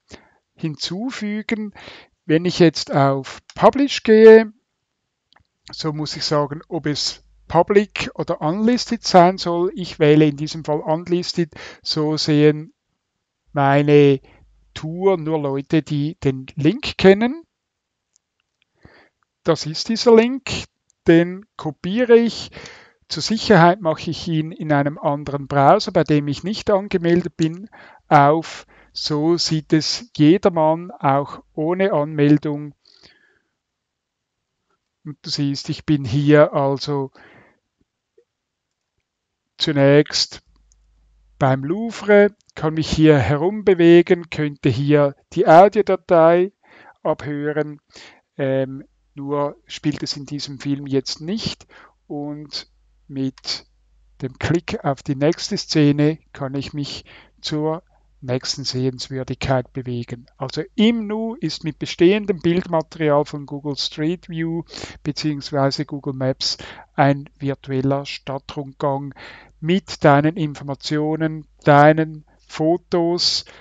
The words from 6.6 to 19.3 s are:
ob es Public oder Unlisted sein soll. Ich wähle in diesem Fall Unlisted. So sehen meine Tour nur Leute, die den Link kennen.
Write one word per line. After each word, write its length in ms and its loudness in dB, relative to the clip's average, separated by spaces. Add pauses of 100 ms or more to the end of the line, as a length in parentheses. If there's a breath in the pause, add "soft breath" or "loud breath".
ob 180 -6
es 380 -4 (240)
Public 680 2
oder 260 -6
Unlisted 640 -2
sein 340 2
soll. 380 -4
Ich 240 -10
wähle 280 4
in 100 -2
diesem 280 -8
Fall 140 -4
Unlisted. 760 -4 (300 loud breath)
So 340 -4
sehen 560 2 (800)
meine 680 4 (540 soft breath)
Tour 420 -2
nur 240 -4
Leute, 420 -2
die 400 -4
den 320 -4
Link 440 -2
kennen. 440 4 (2000 soft breath)